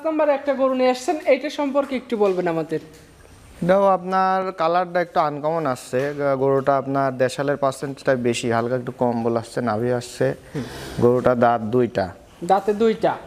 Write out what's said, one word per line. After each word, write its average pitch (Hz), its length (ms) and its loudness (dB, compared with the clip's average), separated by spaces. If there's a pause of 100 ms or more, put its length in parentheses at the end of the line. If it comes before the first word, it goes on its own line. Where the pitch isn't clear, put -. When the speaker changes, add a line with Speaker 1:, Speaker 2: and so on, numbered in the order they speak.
Speaker 1:
নাম্বার 311 240 0
একটা 285 240 0
গরু 262 200 0
নিয়ে 254 160 2
আসছেন, 254 260 0 (100)
এইটা 285 240 2
সম্পর্কে 277 460 -2
একটু 240 220 -4
বলবেন 185 300 2
আমাদের। 160 320 -2 (840)
Speaker 2:
এটাও 190 200 4
আপনার 190 680 2
কালারটা 175 500 0
একটু 170 180 -2
আনকমন 151 460 -2
আসছে, 131 480 -2 (260)
গরুটা 135 380 2
আপনার 135 400 -2
দেশালের 139 400 0
পার্সেন্টটা 135 580 -2
বেশি, 120 360 0
হালকা 117 240 0
একটু 120 160 -4
কম 120 320 0
বল 117 140 0
আসছে, 113 240 -6
নাভি 120 320 0
আসছে। 131 420 -2 (200)
Speaker 1:
হুম। 135 80 -6 (380)
Speaker 2:
গরুটা 123 340 4
দাঁত 120 260 4
দুইটা। 110 480 0 (340)
Speaker 1:
দাঁতে 196 300 2
দুইটা। 214 540 0